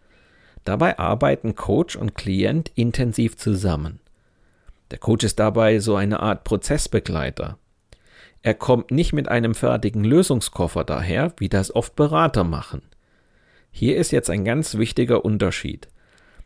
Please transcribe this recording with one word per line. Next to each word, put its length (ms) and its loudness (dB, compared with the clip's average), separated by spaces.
Dabei 340 0
arbeiten 560 0
Coach 400 0
und 200 -6
Klient 600 -2
intensiv 640 0
zusammen. 640 -2
Der 60 -10
Coach 260 0
ist 160 -2
dabei 400 4
so 160 2
eine 240 0
Art 240 -2
Prozessbegleiter. 1120 -2
Er 120 2
kommt 360 2
nicht 240 2
mit 140 -2
einem 260 0
fertigen 500 0
Lösungskoffer 800 2
daher, 540 -2
wie 120 -2
das 260 0
oft 200 -2
Berater 480 2
machen. 380 -4
Hier 260 0
ist 140 0
jetzt 180 0
ein 160 -2
ganz 320 -2
wichtiger 460 0
Unterschied. 680 -2